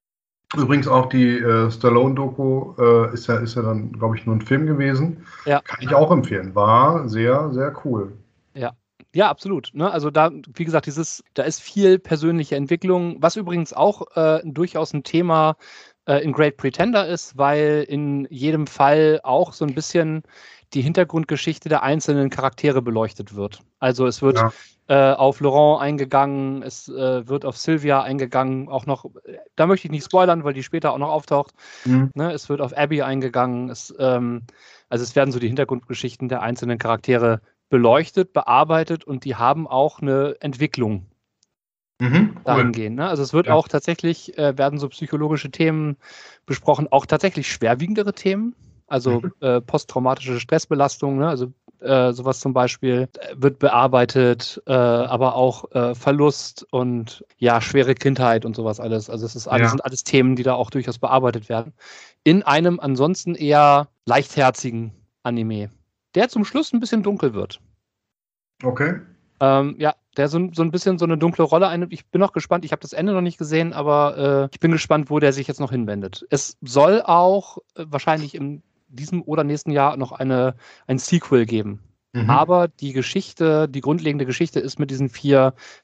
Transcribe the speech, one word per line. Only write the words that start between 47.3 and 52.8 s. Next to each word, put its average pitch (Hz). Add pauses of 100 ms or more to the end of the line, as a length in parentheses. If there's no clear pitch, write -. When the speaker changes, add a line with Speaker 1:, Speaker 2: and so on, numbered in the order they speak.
Speaker 2:
schwerwiegendere 175
Themen, 208 (320)
also, 123
Speaker 1:
Mhm. 120
Speaker 2:
äh, 123
posttraumatische 127
Stressbelastung, 139
ne? 151
Also, 127 (260)
äh, 127
sowas 127
zum 135
Beispiel, 127 (120)